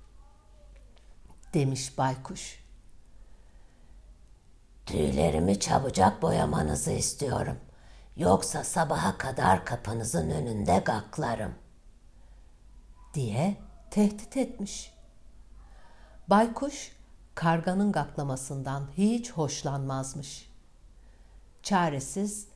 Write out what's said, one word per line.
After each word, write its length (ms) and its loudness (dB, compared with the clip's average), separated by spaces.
demiş 440 0
baykuş. 680 -4
"Tüylerimi 760 2
çabucak 600 2
boyamanızı 680 2
istiyorum. 680 -2
Yoksa 480 2
sabaha 540 0
kadar 460 2
kapınızın 680 -2
önünde 540 2
gaklarım," 680 -4
diye 420 0
tehdit 460 2
etmiş. 580 -4
Baykuş 680 2
karganın 580 2
gaklamasından 1040 -4
hiç 360 2
hoşlanmazmış. 1160 -4
Çaresiz 920 0